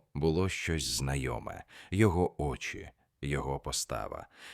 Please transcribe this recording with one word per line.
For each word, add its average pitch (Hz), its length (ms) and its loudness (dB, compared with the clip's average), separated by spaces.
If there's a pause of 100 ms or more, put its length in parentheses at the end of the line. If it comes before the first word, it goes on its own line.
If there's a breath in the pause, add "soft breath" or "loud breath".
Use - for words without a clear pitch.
(140)
було 80 360 2
щось 82 340 -2
знайоме, 64 800 -2 (280 loud breath)
його 90 520 6
очі, 73 460 -4 (320)
його 69 380 0
постава. - 680 -6 (260 loud breath)